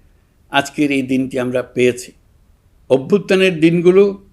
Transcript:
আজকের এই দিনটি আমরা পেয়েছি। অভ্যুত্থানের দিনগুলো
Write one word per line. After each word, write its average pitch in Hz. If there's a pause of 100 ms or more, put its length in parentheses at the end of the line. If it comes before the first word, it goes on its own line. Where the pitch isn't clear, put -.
(500)
আজকের 143
এই 135
দিনটি 131
আমরা 123
পেয়েছি। 123 (800)
অভ্যুত্থানের 190
দিনগুলো 175 (280)